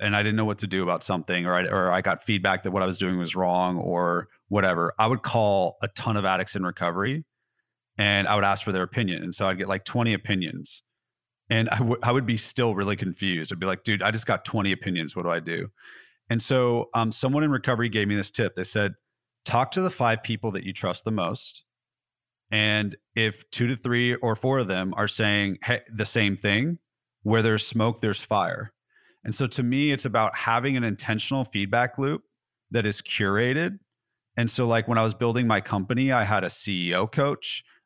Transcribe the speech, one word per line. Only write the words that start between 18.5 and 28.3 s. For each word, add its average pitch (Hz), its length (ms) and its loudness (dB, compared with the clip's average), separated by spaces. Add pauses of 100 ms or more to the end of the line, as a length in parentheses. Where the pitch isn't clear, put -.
They 92 80 -4
said, 101 320 0 (500)
"Talk 127 280 2
to 190 80 0
the 185 100 2
five 113 320 2
people 110 300 -2
that 95 100 -4
you 95 100 -8
trust - 300 -4
the 110 80 -4
most. 87 540 -4 (880)
And 107 440 2 (200)
if 110 340 0
two 120 160 0
to 127 80 0
three 120 400 0
or 113 220 0
four 131 240 0
of 101 80 -2
them 92 280 -2
are 104 120 0
saying, 104 560 0
'Hey,' 123 180 -2 (100)
the 117 140 -4
same 101 300 0
thing, 117 420 0 (460)
where 110 180 4
there's 110 240 2
smoke, 117 340 0
there's 104 220 0
fire." 98 500 -2 (520)